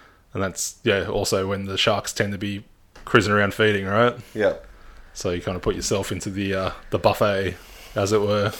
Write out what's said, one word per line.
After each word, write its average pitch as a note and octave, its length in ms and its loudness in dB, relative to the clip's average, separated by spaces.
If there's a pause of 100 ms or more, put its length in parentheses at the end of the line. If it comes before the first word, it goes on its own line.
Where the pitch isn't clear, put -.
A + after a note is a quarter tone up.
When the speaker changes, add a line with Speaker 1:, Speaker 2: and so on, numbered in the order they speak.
(320)
Speaker 1:
And G2 120 -2
that's, - 400 -6
yeah, G2 240 2
also G2 400 0
when G2 160 -4
the F#2+ 120 -6
sharks G2 360 0
tend G2+ 180 -2
to G2+ 80 -8
be G2+ 240 -6 (420)
cruising G#2 280 4
around G2+ 200 4
feeding, G#2 340 2
right? A#2 280 4 (180)
Speaker 2:
Yeah. G#2 200 2 (600)
Speaker 1:
So - 180 -4
you F2 120 -2
kinda F2+ 160 -4
put G2 160 -2
yourself F#2+ 380 -2
into G2 180 -6
the, G2 240 -2
uh, F#2+ 160 -2 (200)
the G2+ 80 0
buffet, G2 580 2 (400)
as G2+ 160 2
it G#2+ 80 4
were. G#2 400 0